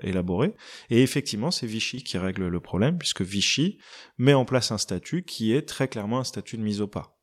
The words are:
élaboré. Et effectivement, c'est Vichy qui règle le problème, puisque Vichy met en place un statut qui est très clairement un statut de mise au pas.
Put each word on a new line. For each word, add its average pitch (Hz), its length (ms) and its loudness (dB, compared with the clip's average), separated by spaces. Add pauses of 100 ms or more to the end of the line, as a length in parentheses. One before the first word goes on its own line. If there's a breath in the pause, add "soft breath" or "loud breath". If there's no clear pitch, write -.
élaboré. 92 520 0 (340 loud breath)
Et 120 140 6
effectivement, 131 480 0
c'est - 160 -4
Vichy 110 360 -4
qui - 140 -6
règle 92 300 -2
le 87 140 -2
problème, 127 360 2
puisque - 240 -4
Vichy 101 560 0 (400 loud breath)
met 131 160 8
en 131 140 6
place 127 260 0
un 107 60 -2
statut 101 440 -4
qui 110 300 0
est 151 160 2
très - 180 -2
clairement 113 340 -4
un 123 40 -2
statut - 320 -8
de 110 60 -6
mise 104 180 -2
au 104 60 0
pas. - 360 -10